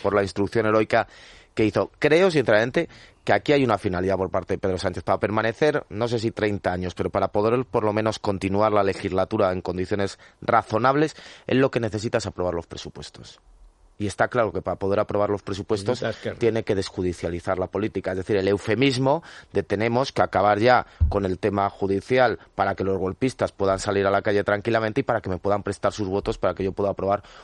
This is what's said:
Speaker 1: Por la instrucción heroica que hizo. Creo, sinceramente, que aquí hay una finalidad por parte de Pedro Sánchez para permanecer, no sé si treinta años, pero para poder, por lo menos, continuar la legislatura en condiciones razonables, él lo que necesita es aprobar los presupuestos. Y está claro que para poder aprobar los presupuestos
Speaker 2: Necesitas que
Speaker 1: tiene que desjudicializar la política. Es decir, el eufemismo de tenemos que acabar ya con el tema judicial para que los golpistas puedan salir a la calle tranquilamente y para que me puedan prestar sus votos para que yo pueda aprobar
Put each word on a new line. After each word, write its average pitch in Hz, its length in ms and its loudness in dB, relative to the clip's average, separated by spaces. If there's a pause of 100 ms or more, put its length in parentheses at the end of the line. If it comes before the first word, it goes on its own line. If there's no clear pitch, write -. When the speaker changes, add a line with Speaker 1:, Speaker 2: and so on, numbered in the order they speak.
Speaker 1:
Por 98 100 2
la 104 80 4
instrucción 110 440 0
heroica 110 420 2 (480)
que 113 100 2
hizo. 101 320 0
Creo, 165 320 4
sinceramente, 127 600 2 (340)
que 110 100 2
aquí 101 200 2
hay 143 100 4
una 113 140 2
finalidad 92 400 -2
por 92 120 -2
parte 92 260 -2
de - 20 -14
Pedro 92 200 -2
Sánchez 90 260 -6
para 95 160 0
permanecer, 113 680 0
no 107 180 -4
sé 117 120 -2
si 110 120 -2
treinta 101 420 -2
años, 90 200 -6
pero 92 160 -4
para 98 200 -2
poder, 113 360 0
por 117 180 -2
lo 107 100 0
menos, 107 260 -2
continuar 101 540 0
la 101 100 4
legislatura 95 720 0
en 92 80 -4
condiciones 92 580 -4 (220)
razonables, 127 720 2 (320)
él 123 120 2
lo 135 120 2
que - 80 -2
necesita 110 380 -4
es 110 80 -2
aprobar 90 280 -4
los 85 140 -6
presupuestos. - 720 -16 (640)
Y 104 60 -2
está 110 220 0
claro 110 240 0
que 90 80 -4
para 87 180 -4
poder 98 220 0
aprobar 104 280 0
los 101 140 -2
presupuestos 104 580 -4
Speaker 2:
Necesitas 110 320 -6
que - 60 -16
Speaker 1:
tiene 113 240 2
que 110 100 -2
desjudicializar 90 840 -4
la 92 80 -2
política. 98 440 -4
Es 92 80 -4
decir, 101 180 0
el 95 100 2
eufemismo 131 760 2 (280)
de 98 100 0
tenemos 117 520 0
que - 80 0
acabar 98 360 2
ya 117 280 4 (240)
con 98 160 0
el 92 120 -2
tema 101 320 0
judicial 101 680 0 (160)
para 98 200 0
que 98 100 -4
los 95 120 0
golpistas 95 540 -2
puedan 95 260 0
salir 98 300 0
a - 20 4
la 98 120 2
calle 101 240 0
tranquilamente 110 560 0
y - 20 -6
para 117 160 0
que - 80 -8
me 92 100 -2
puedan 101 260 0
prestar 101 280 -2
sus 104 160 -6
votos 101 300 -2
para 92 180 -2
que - 80 -4
yo 95 80 -2
pueda 98 200 -2
aprobar 95 320 -2 (200)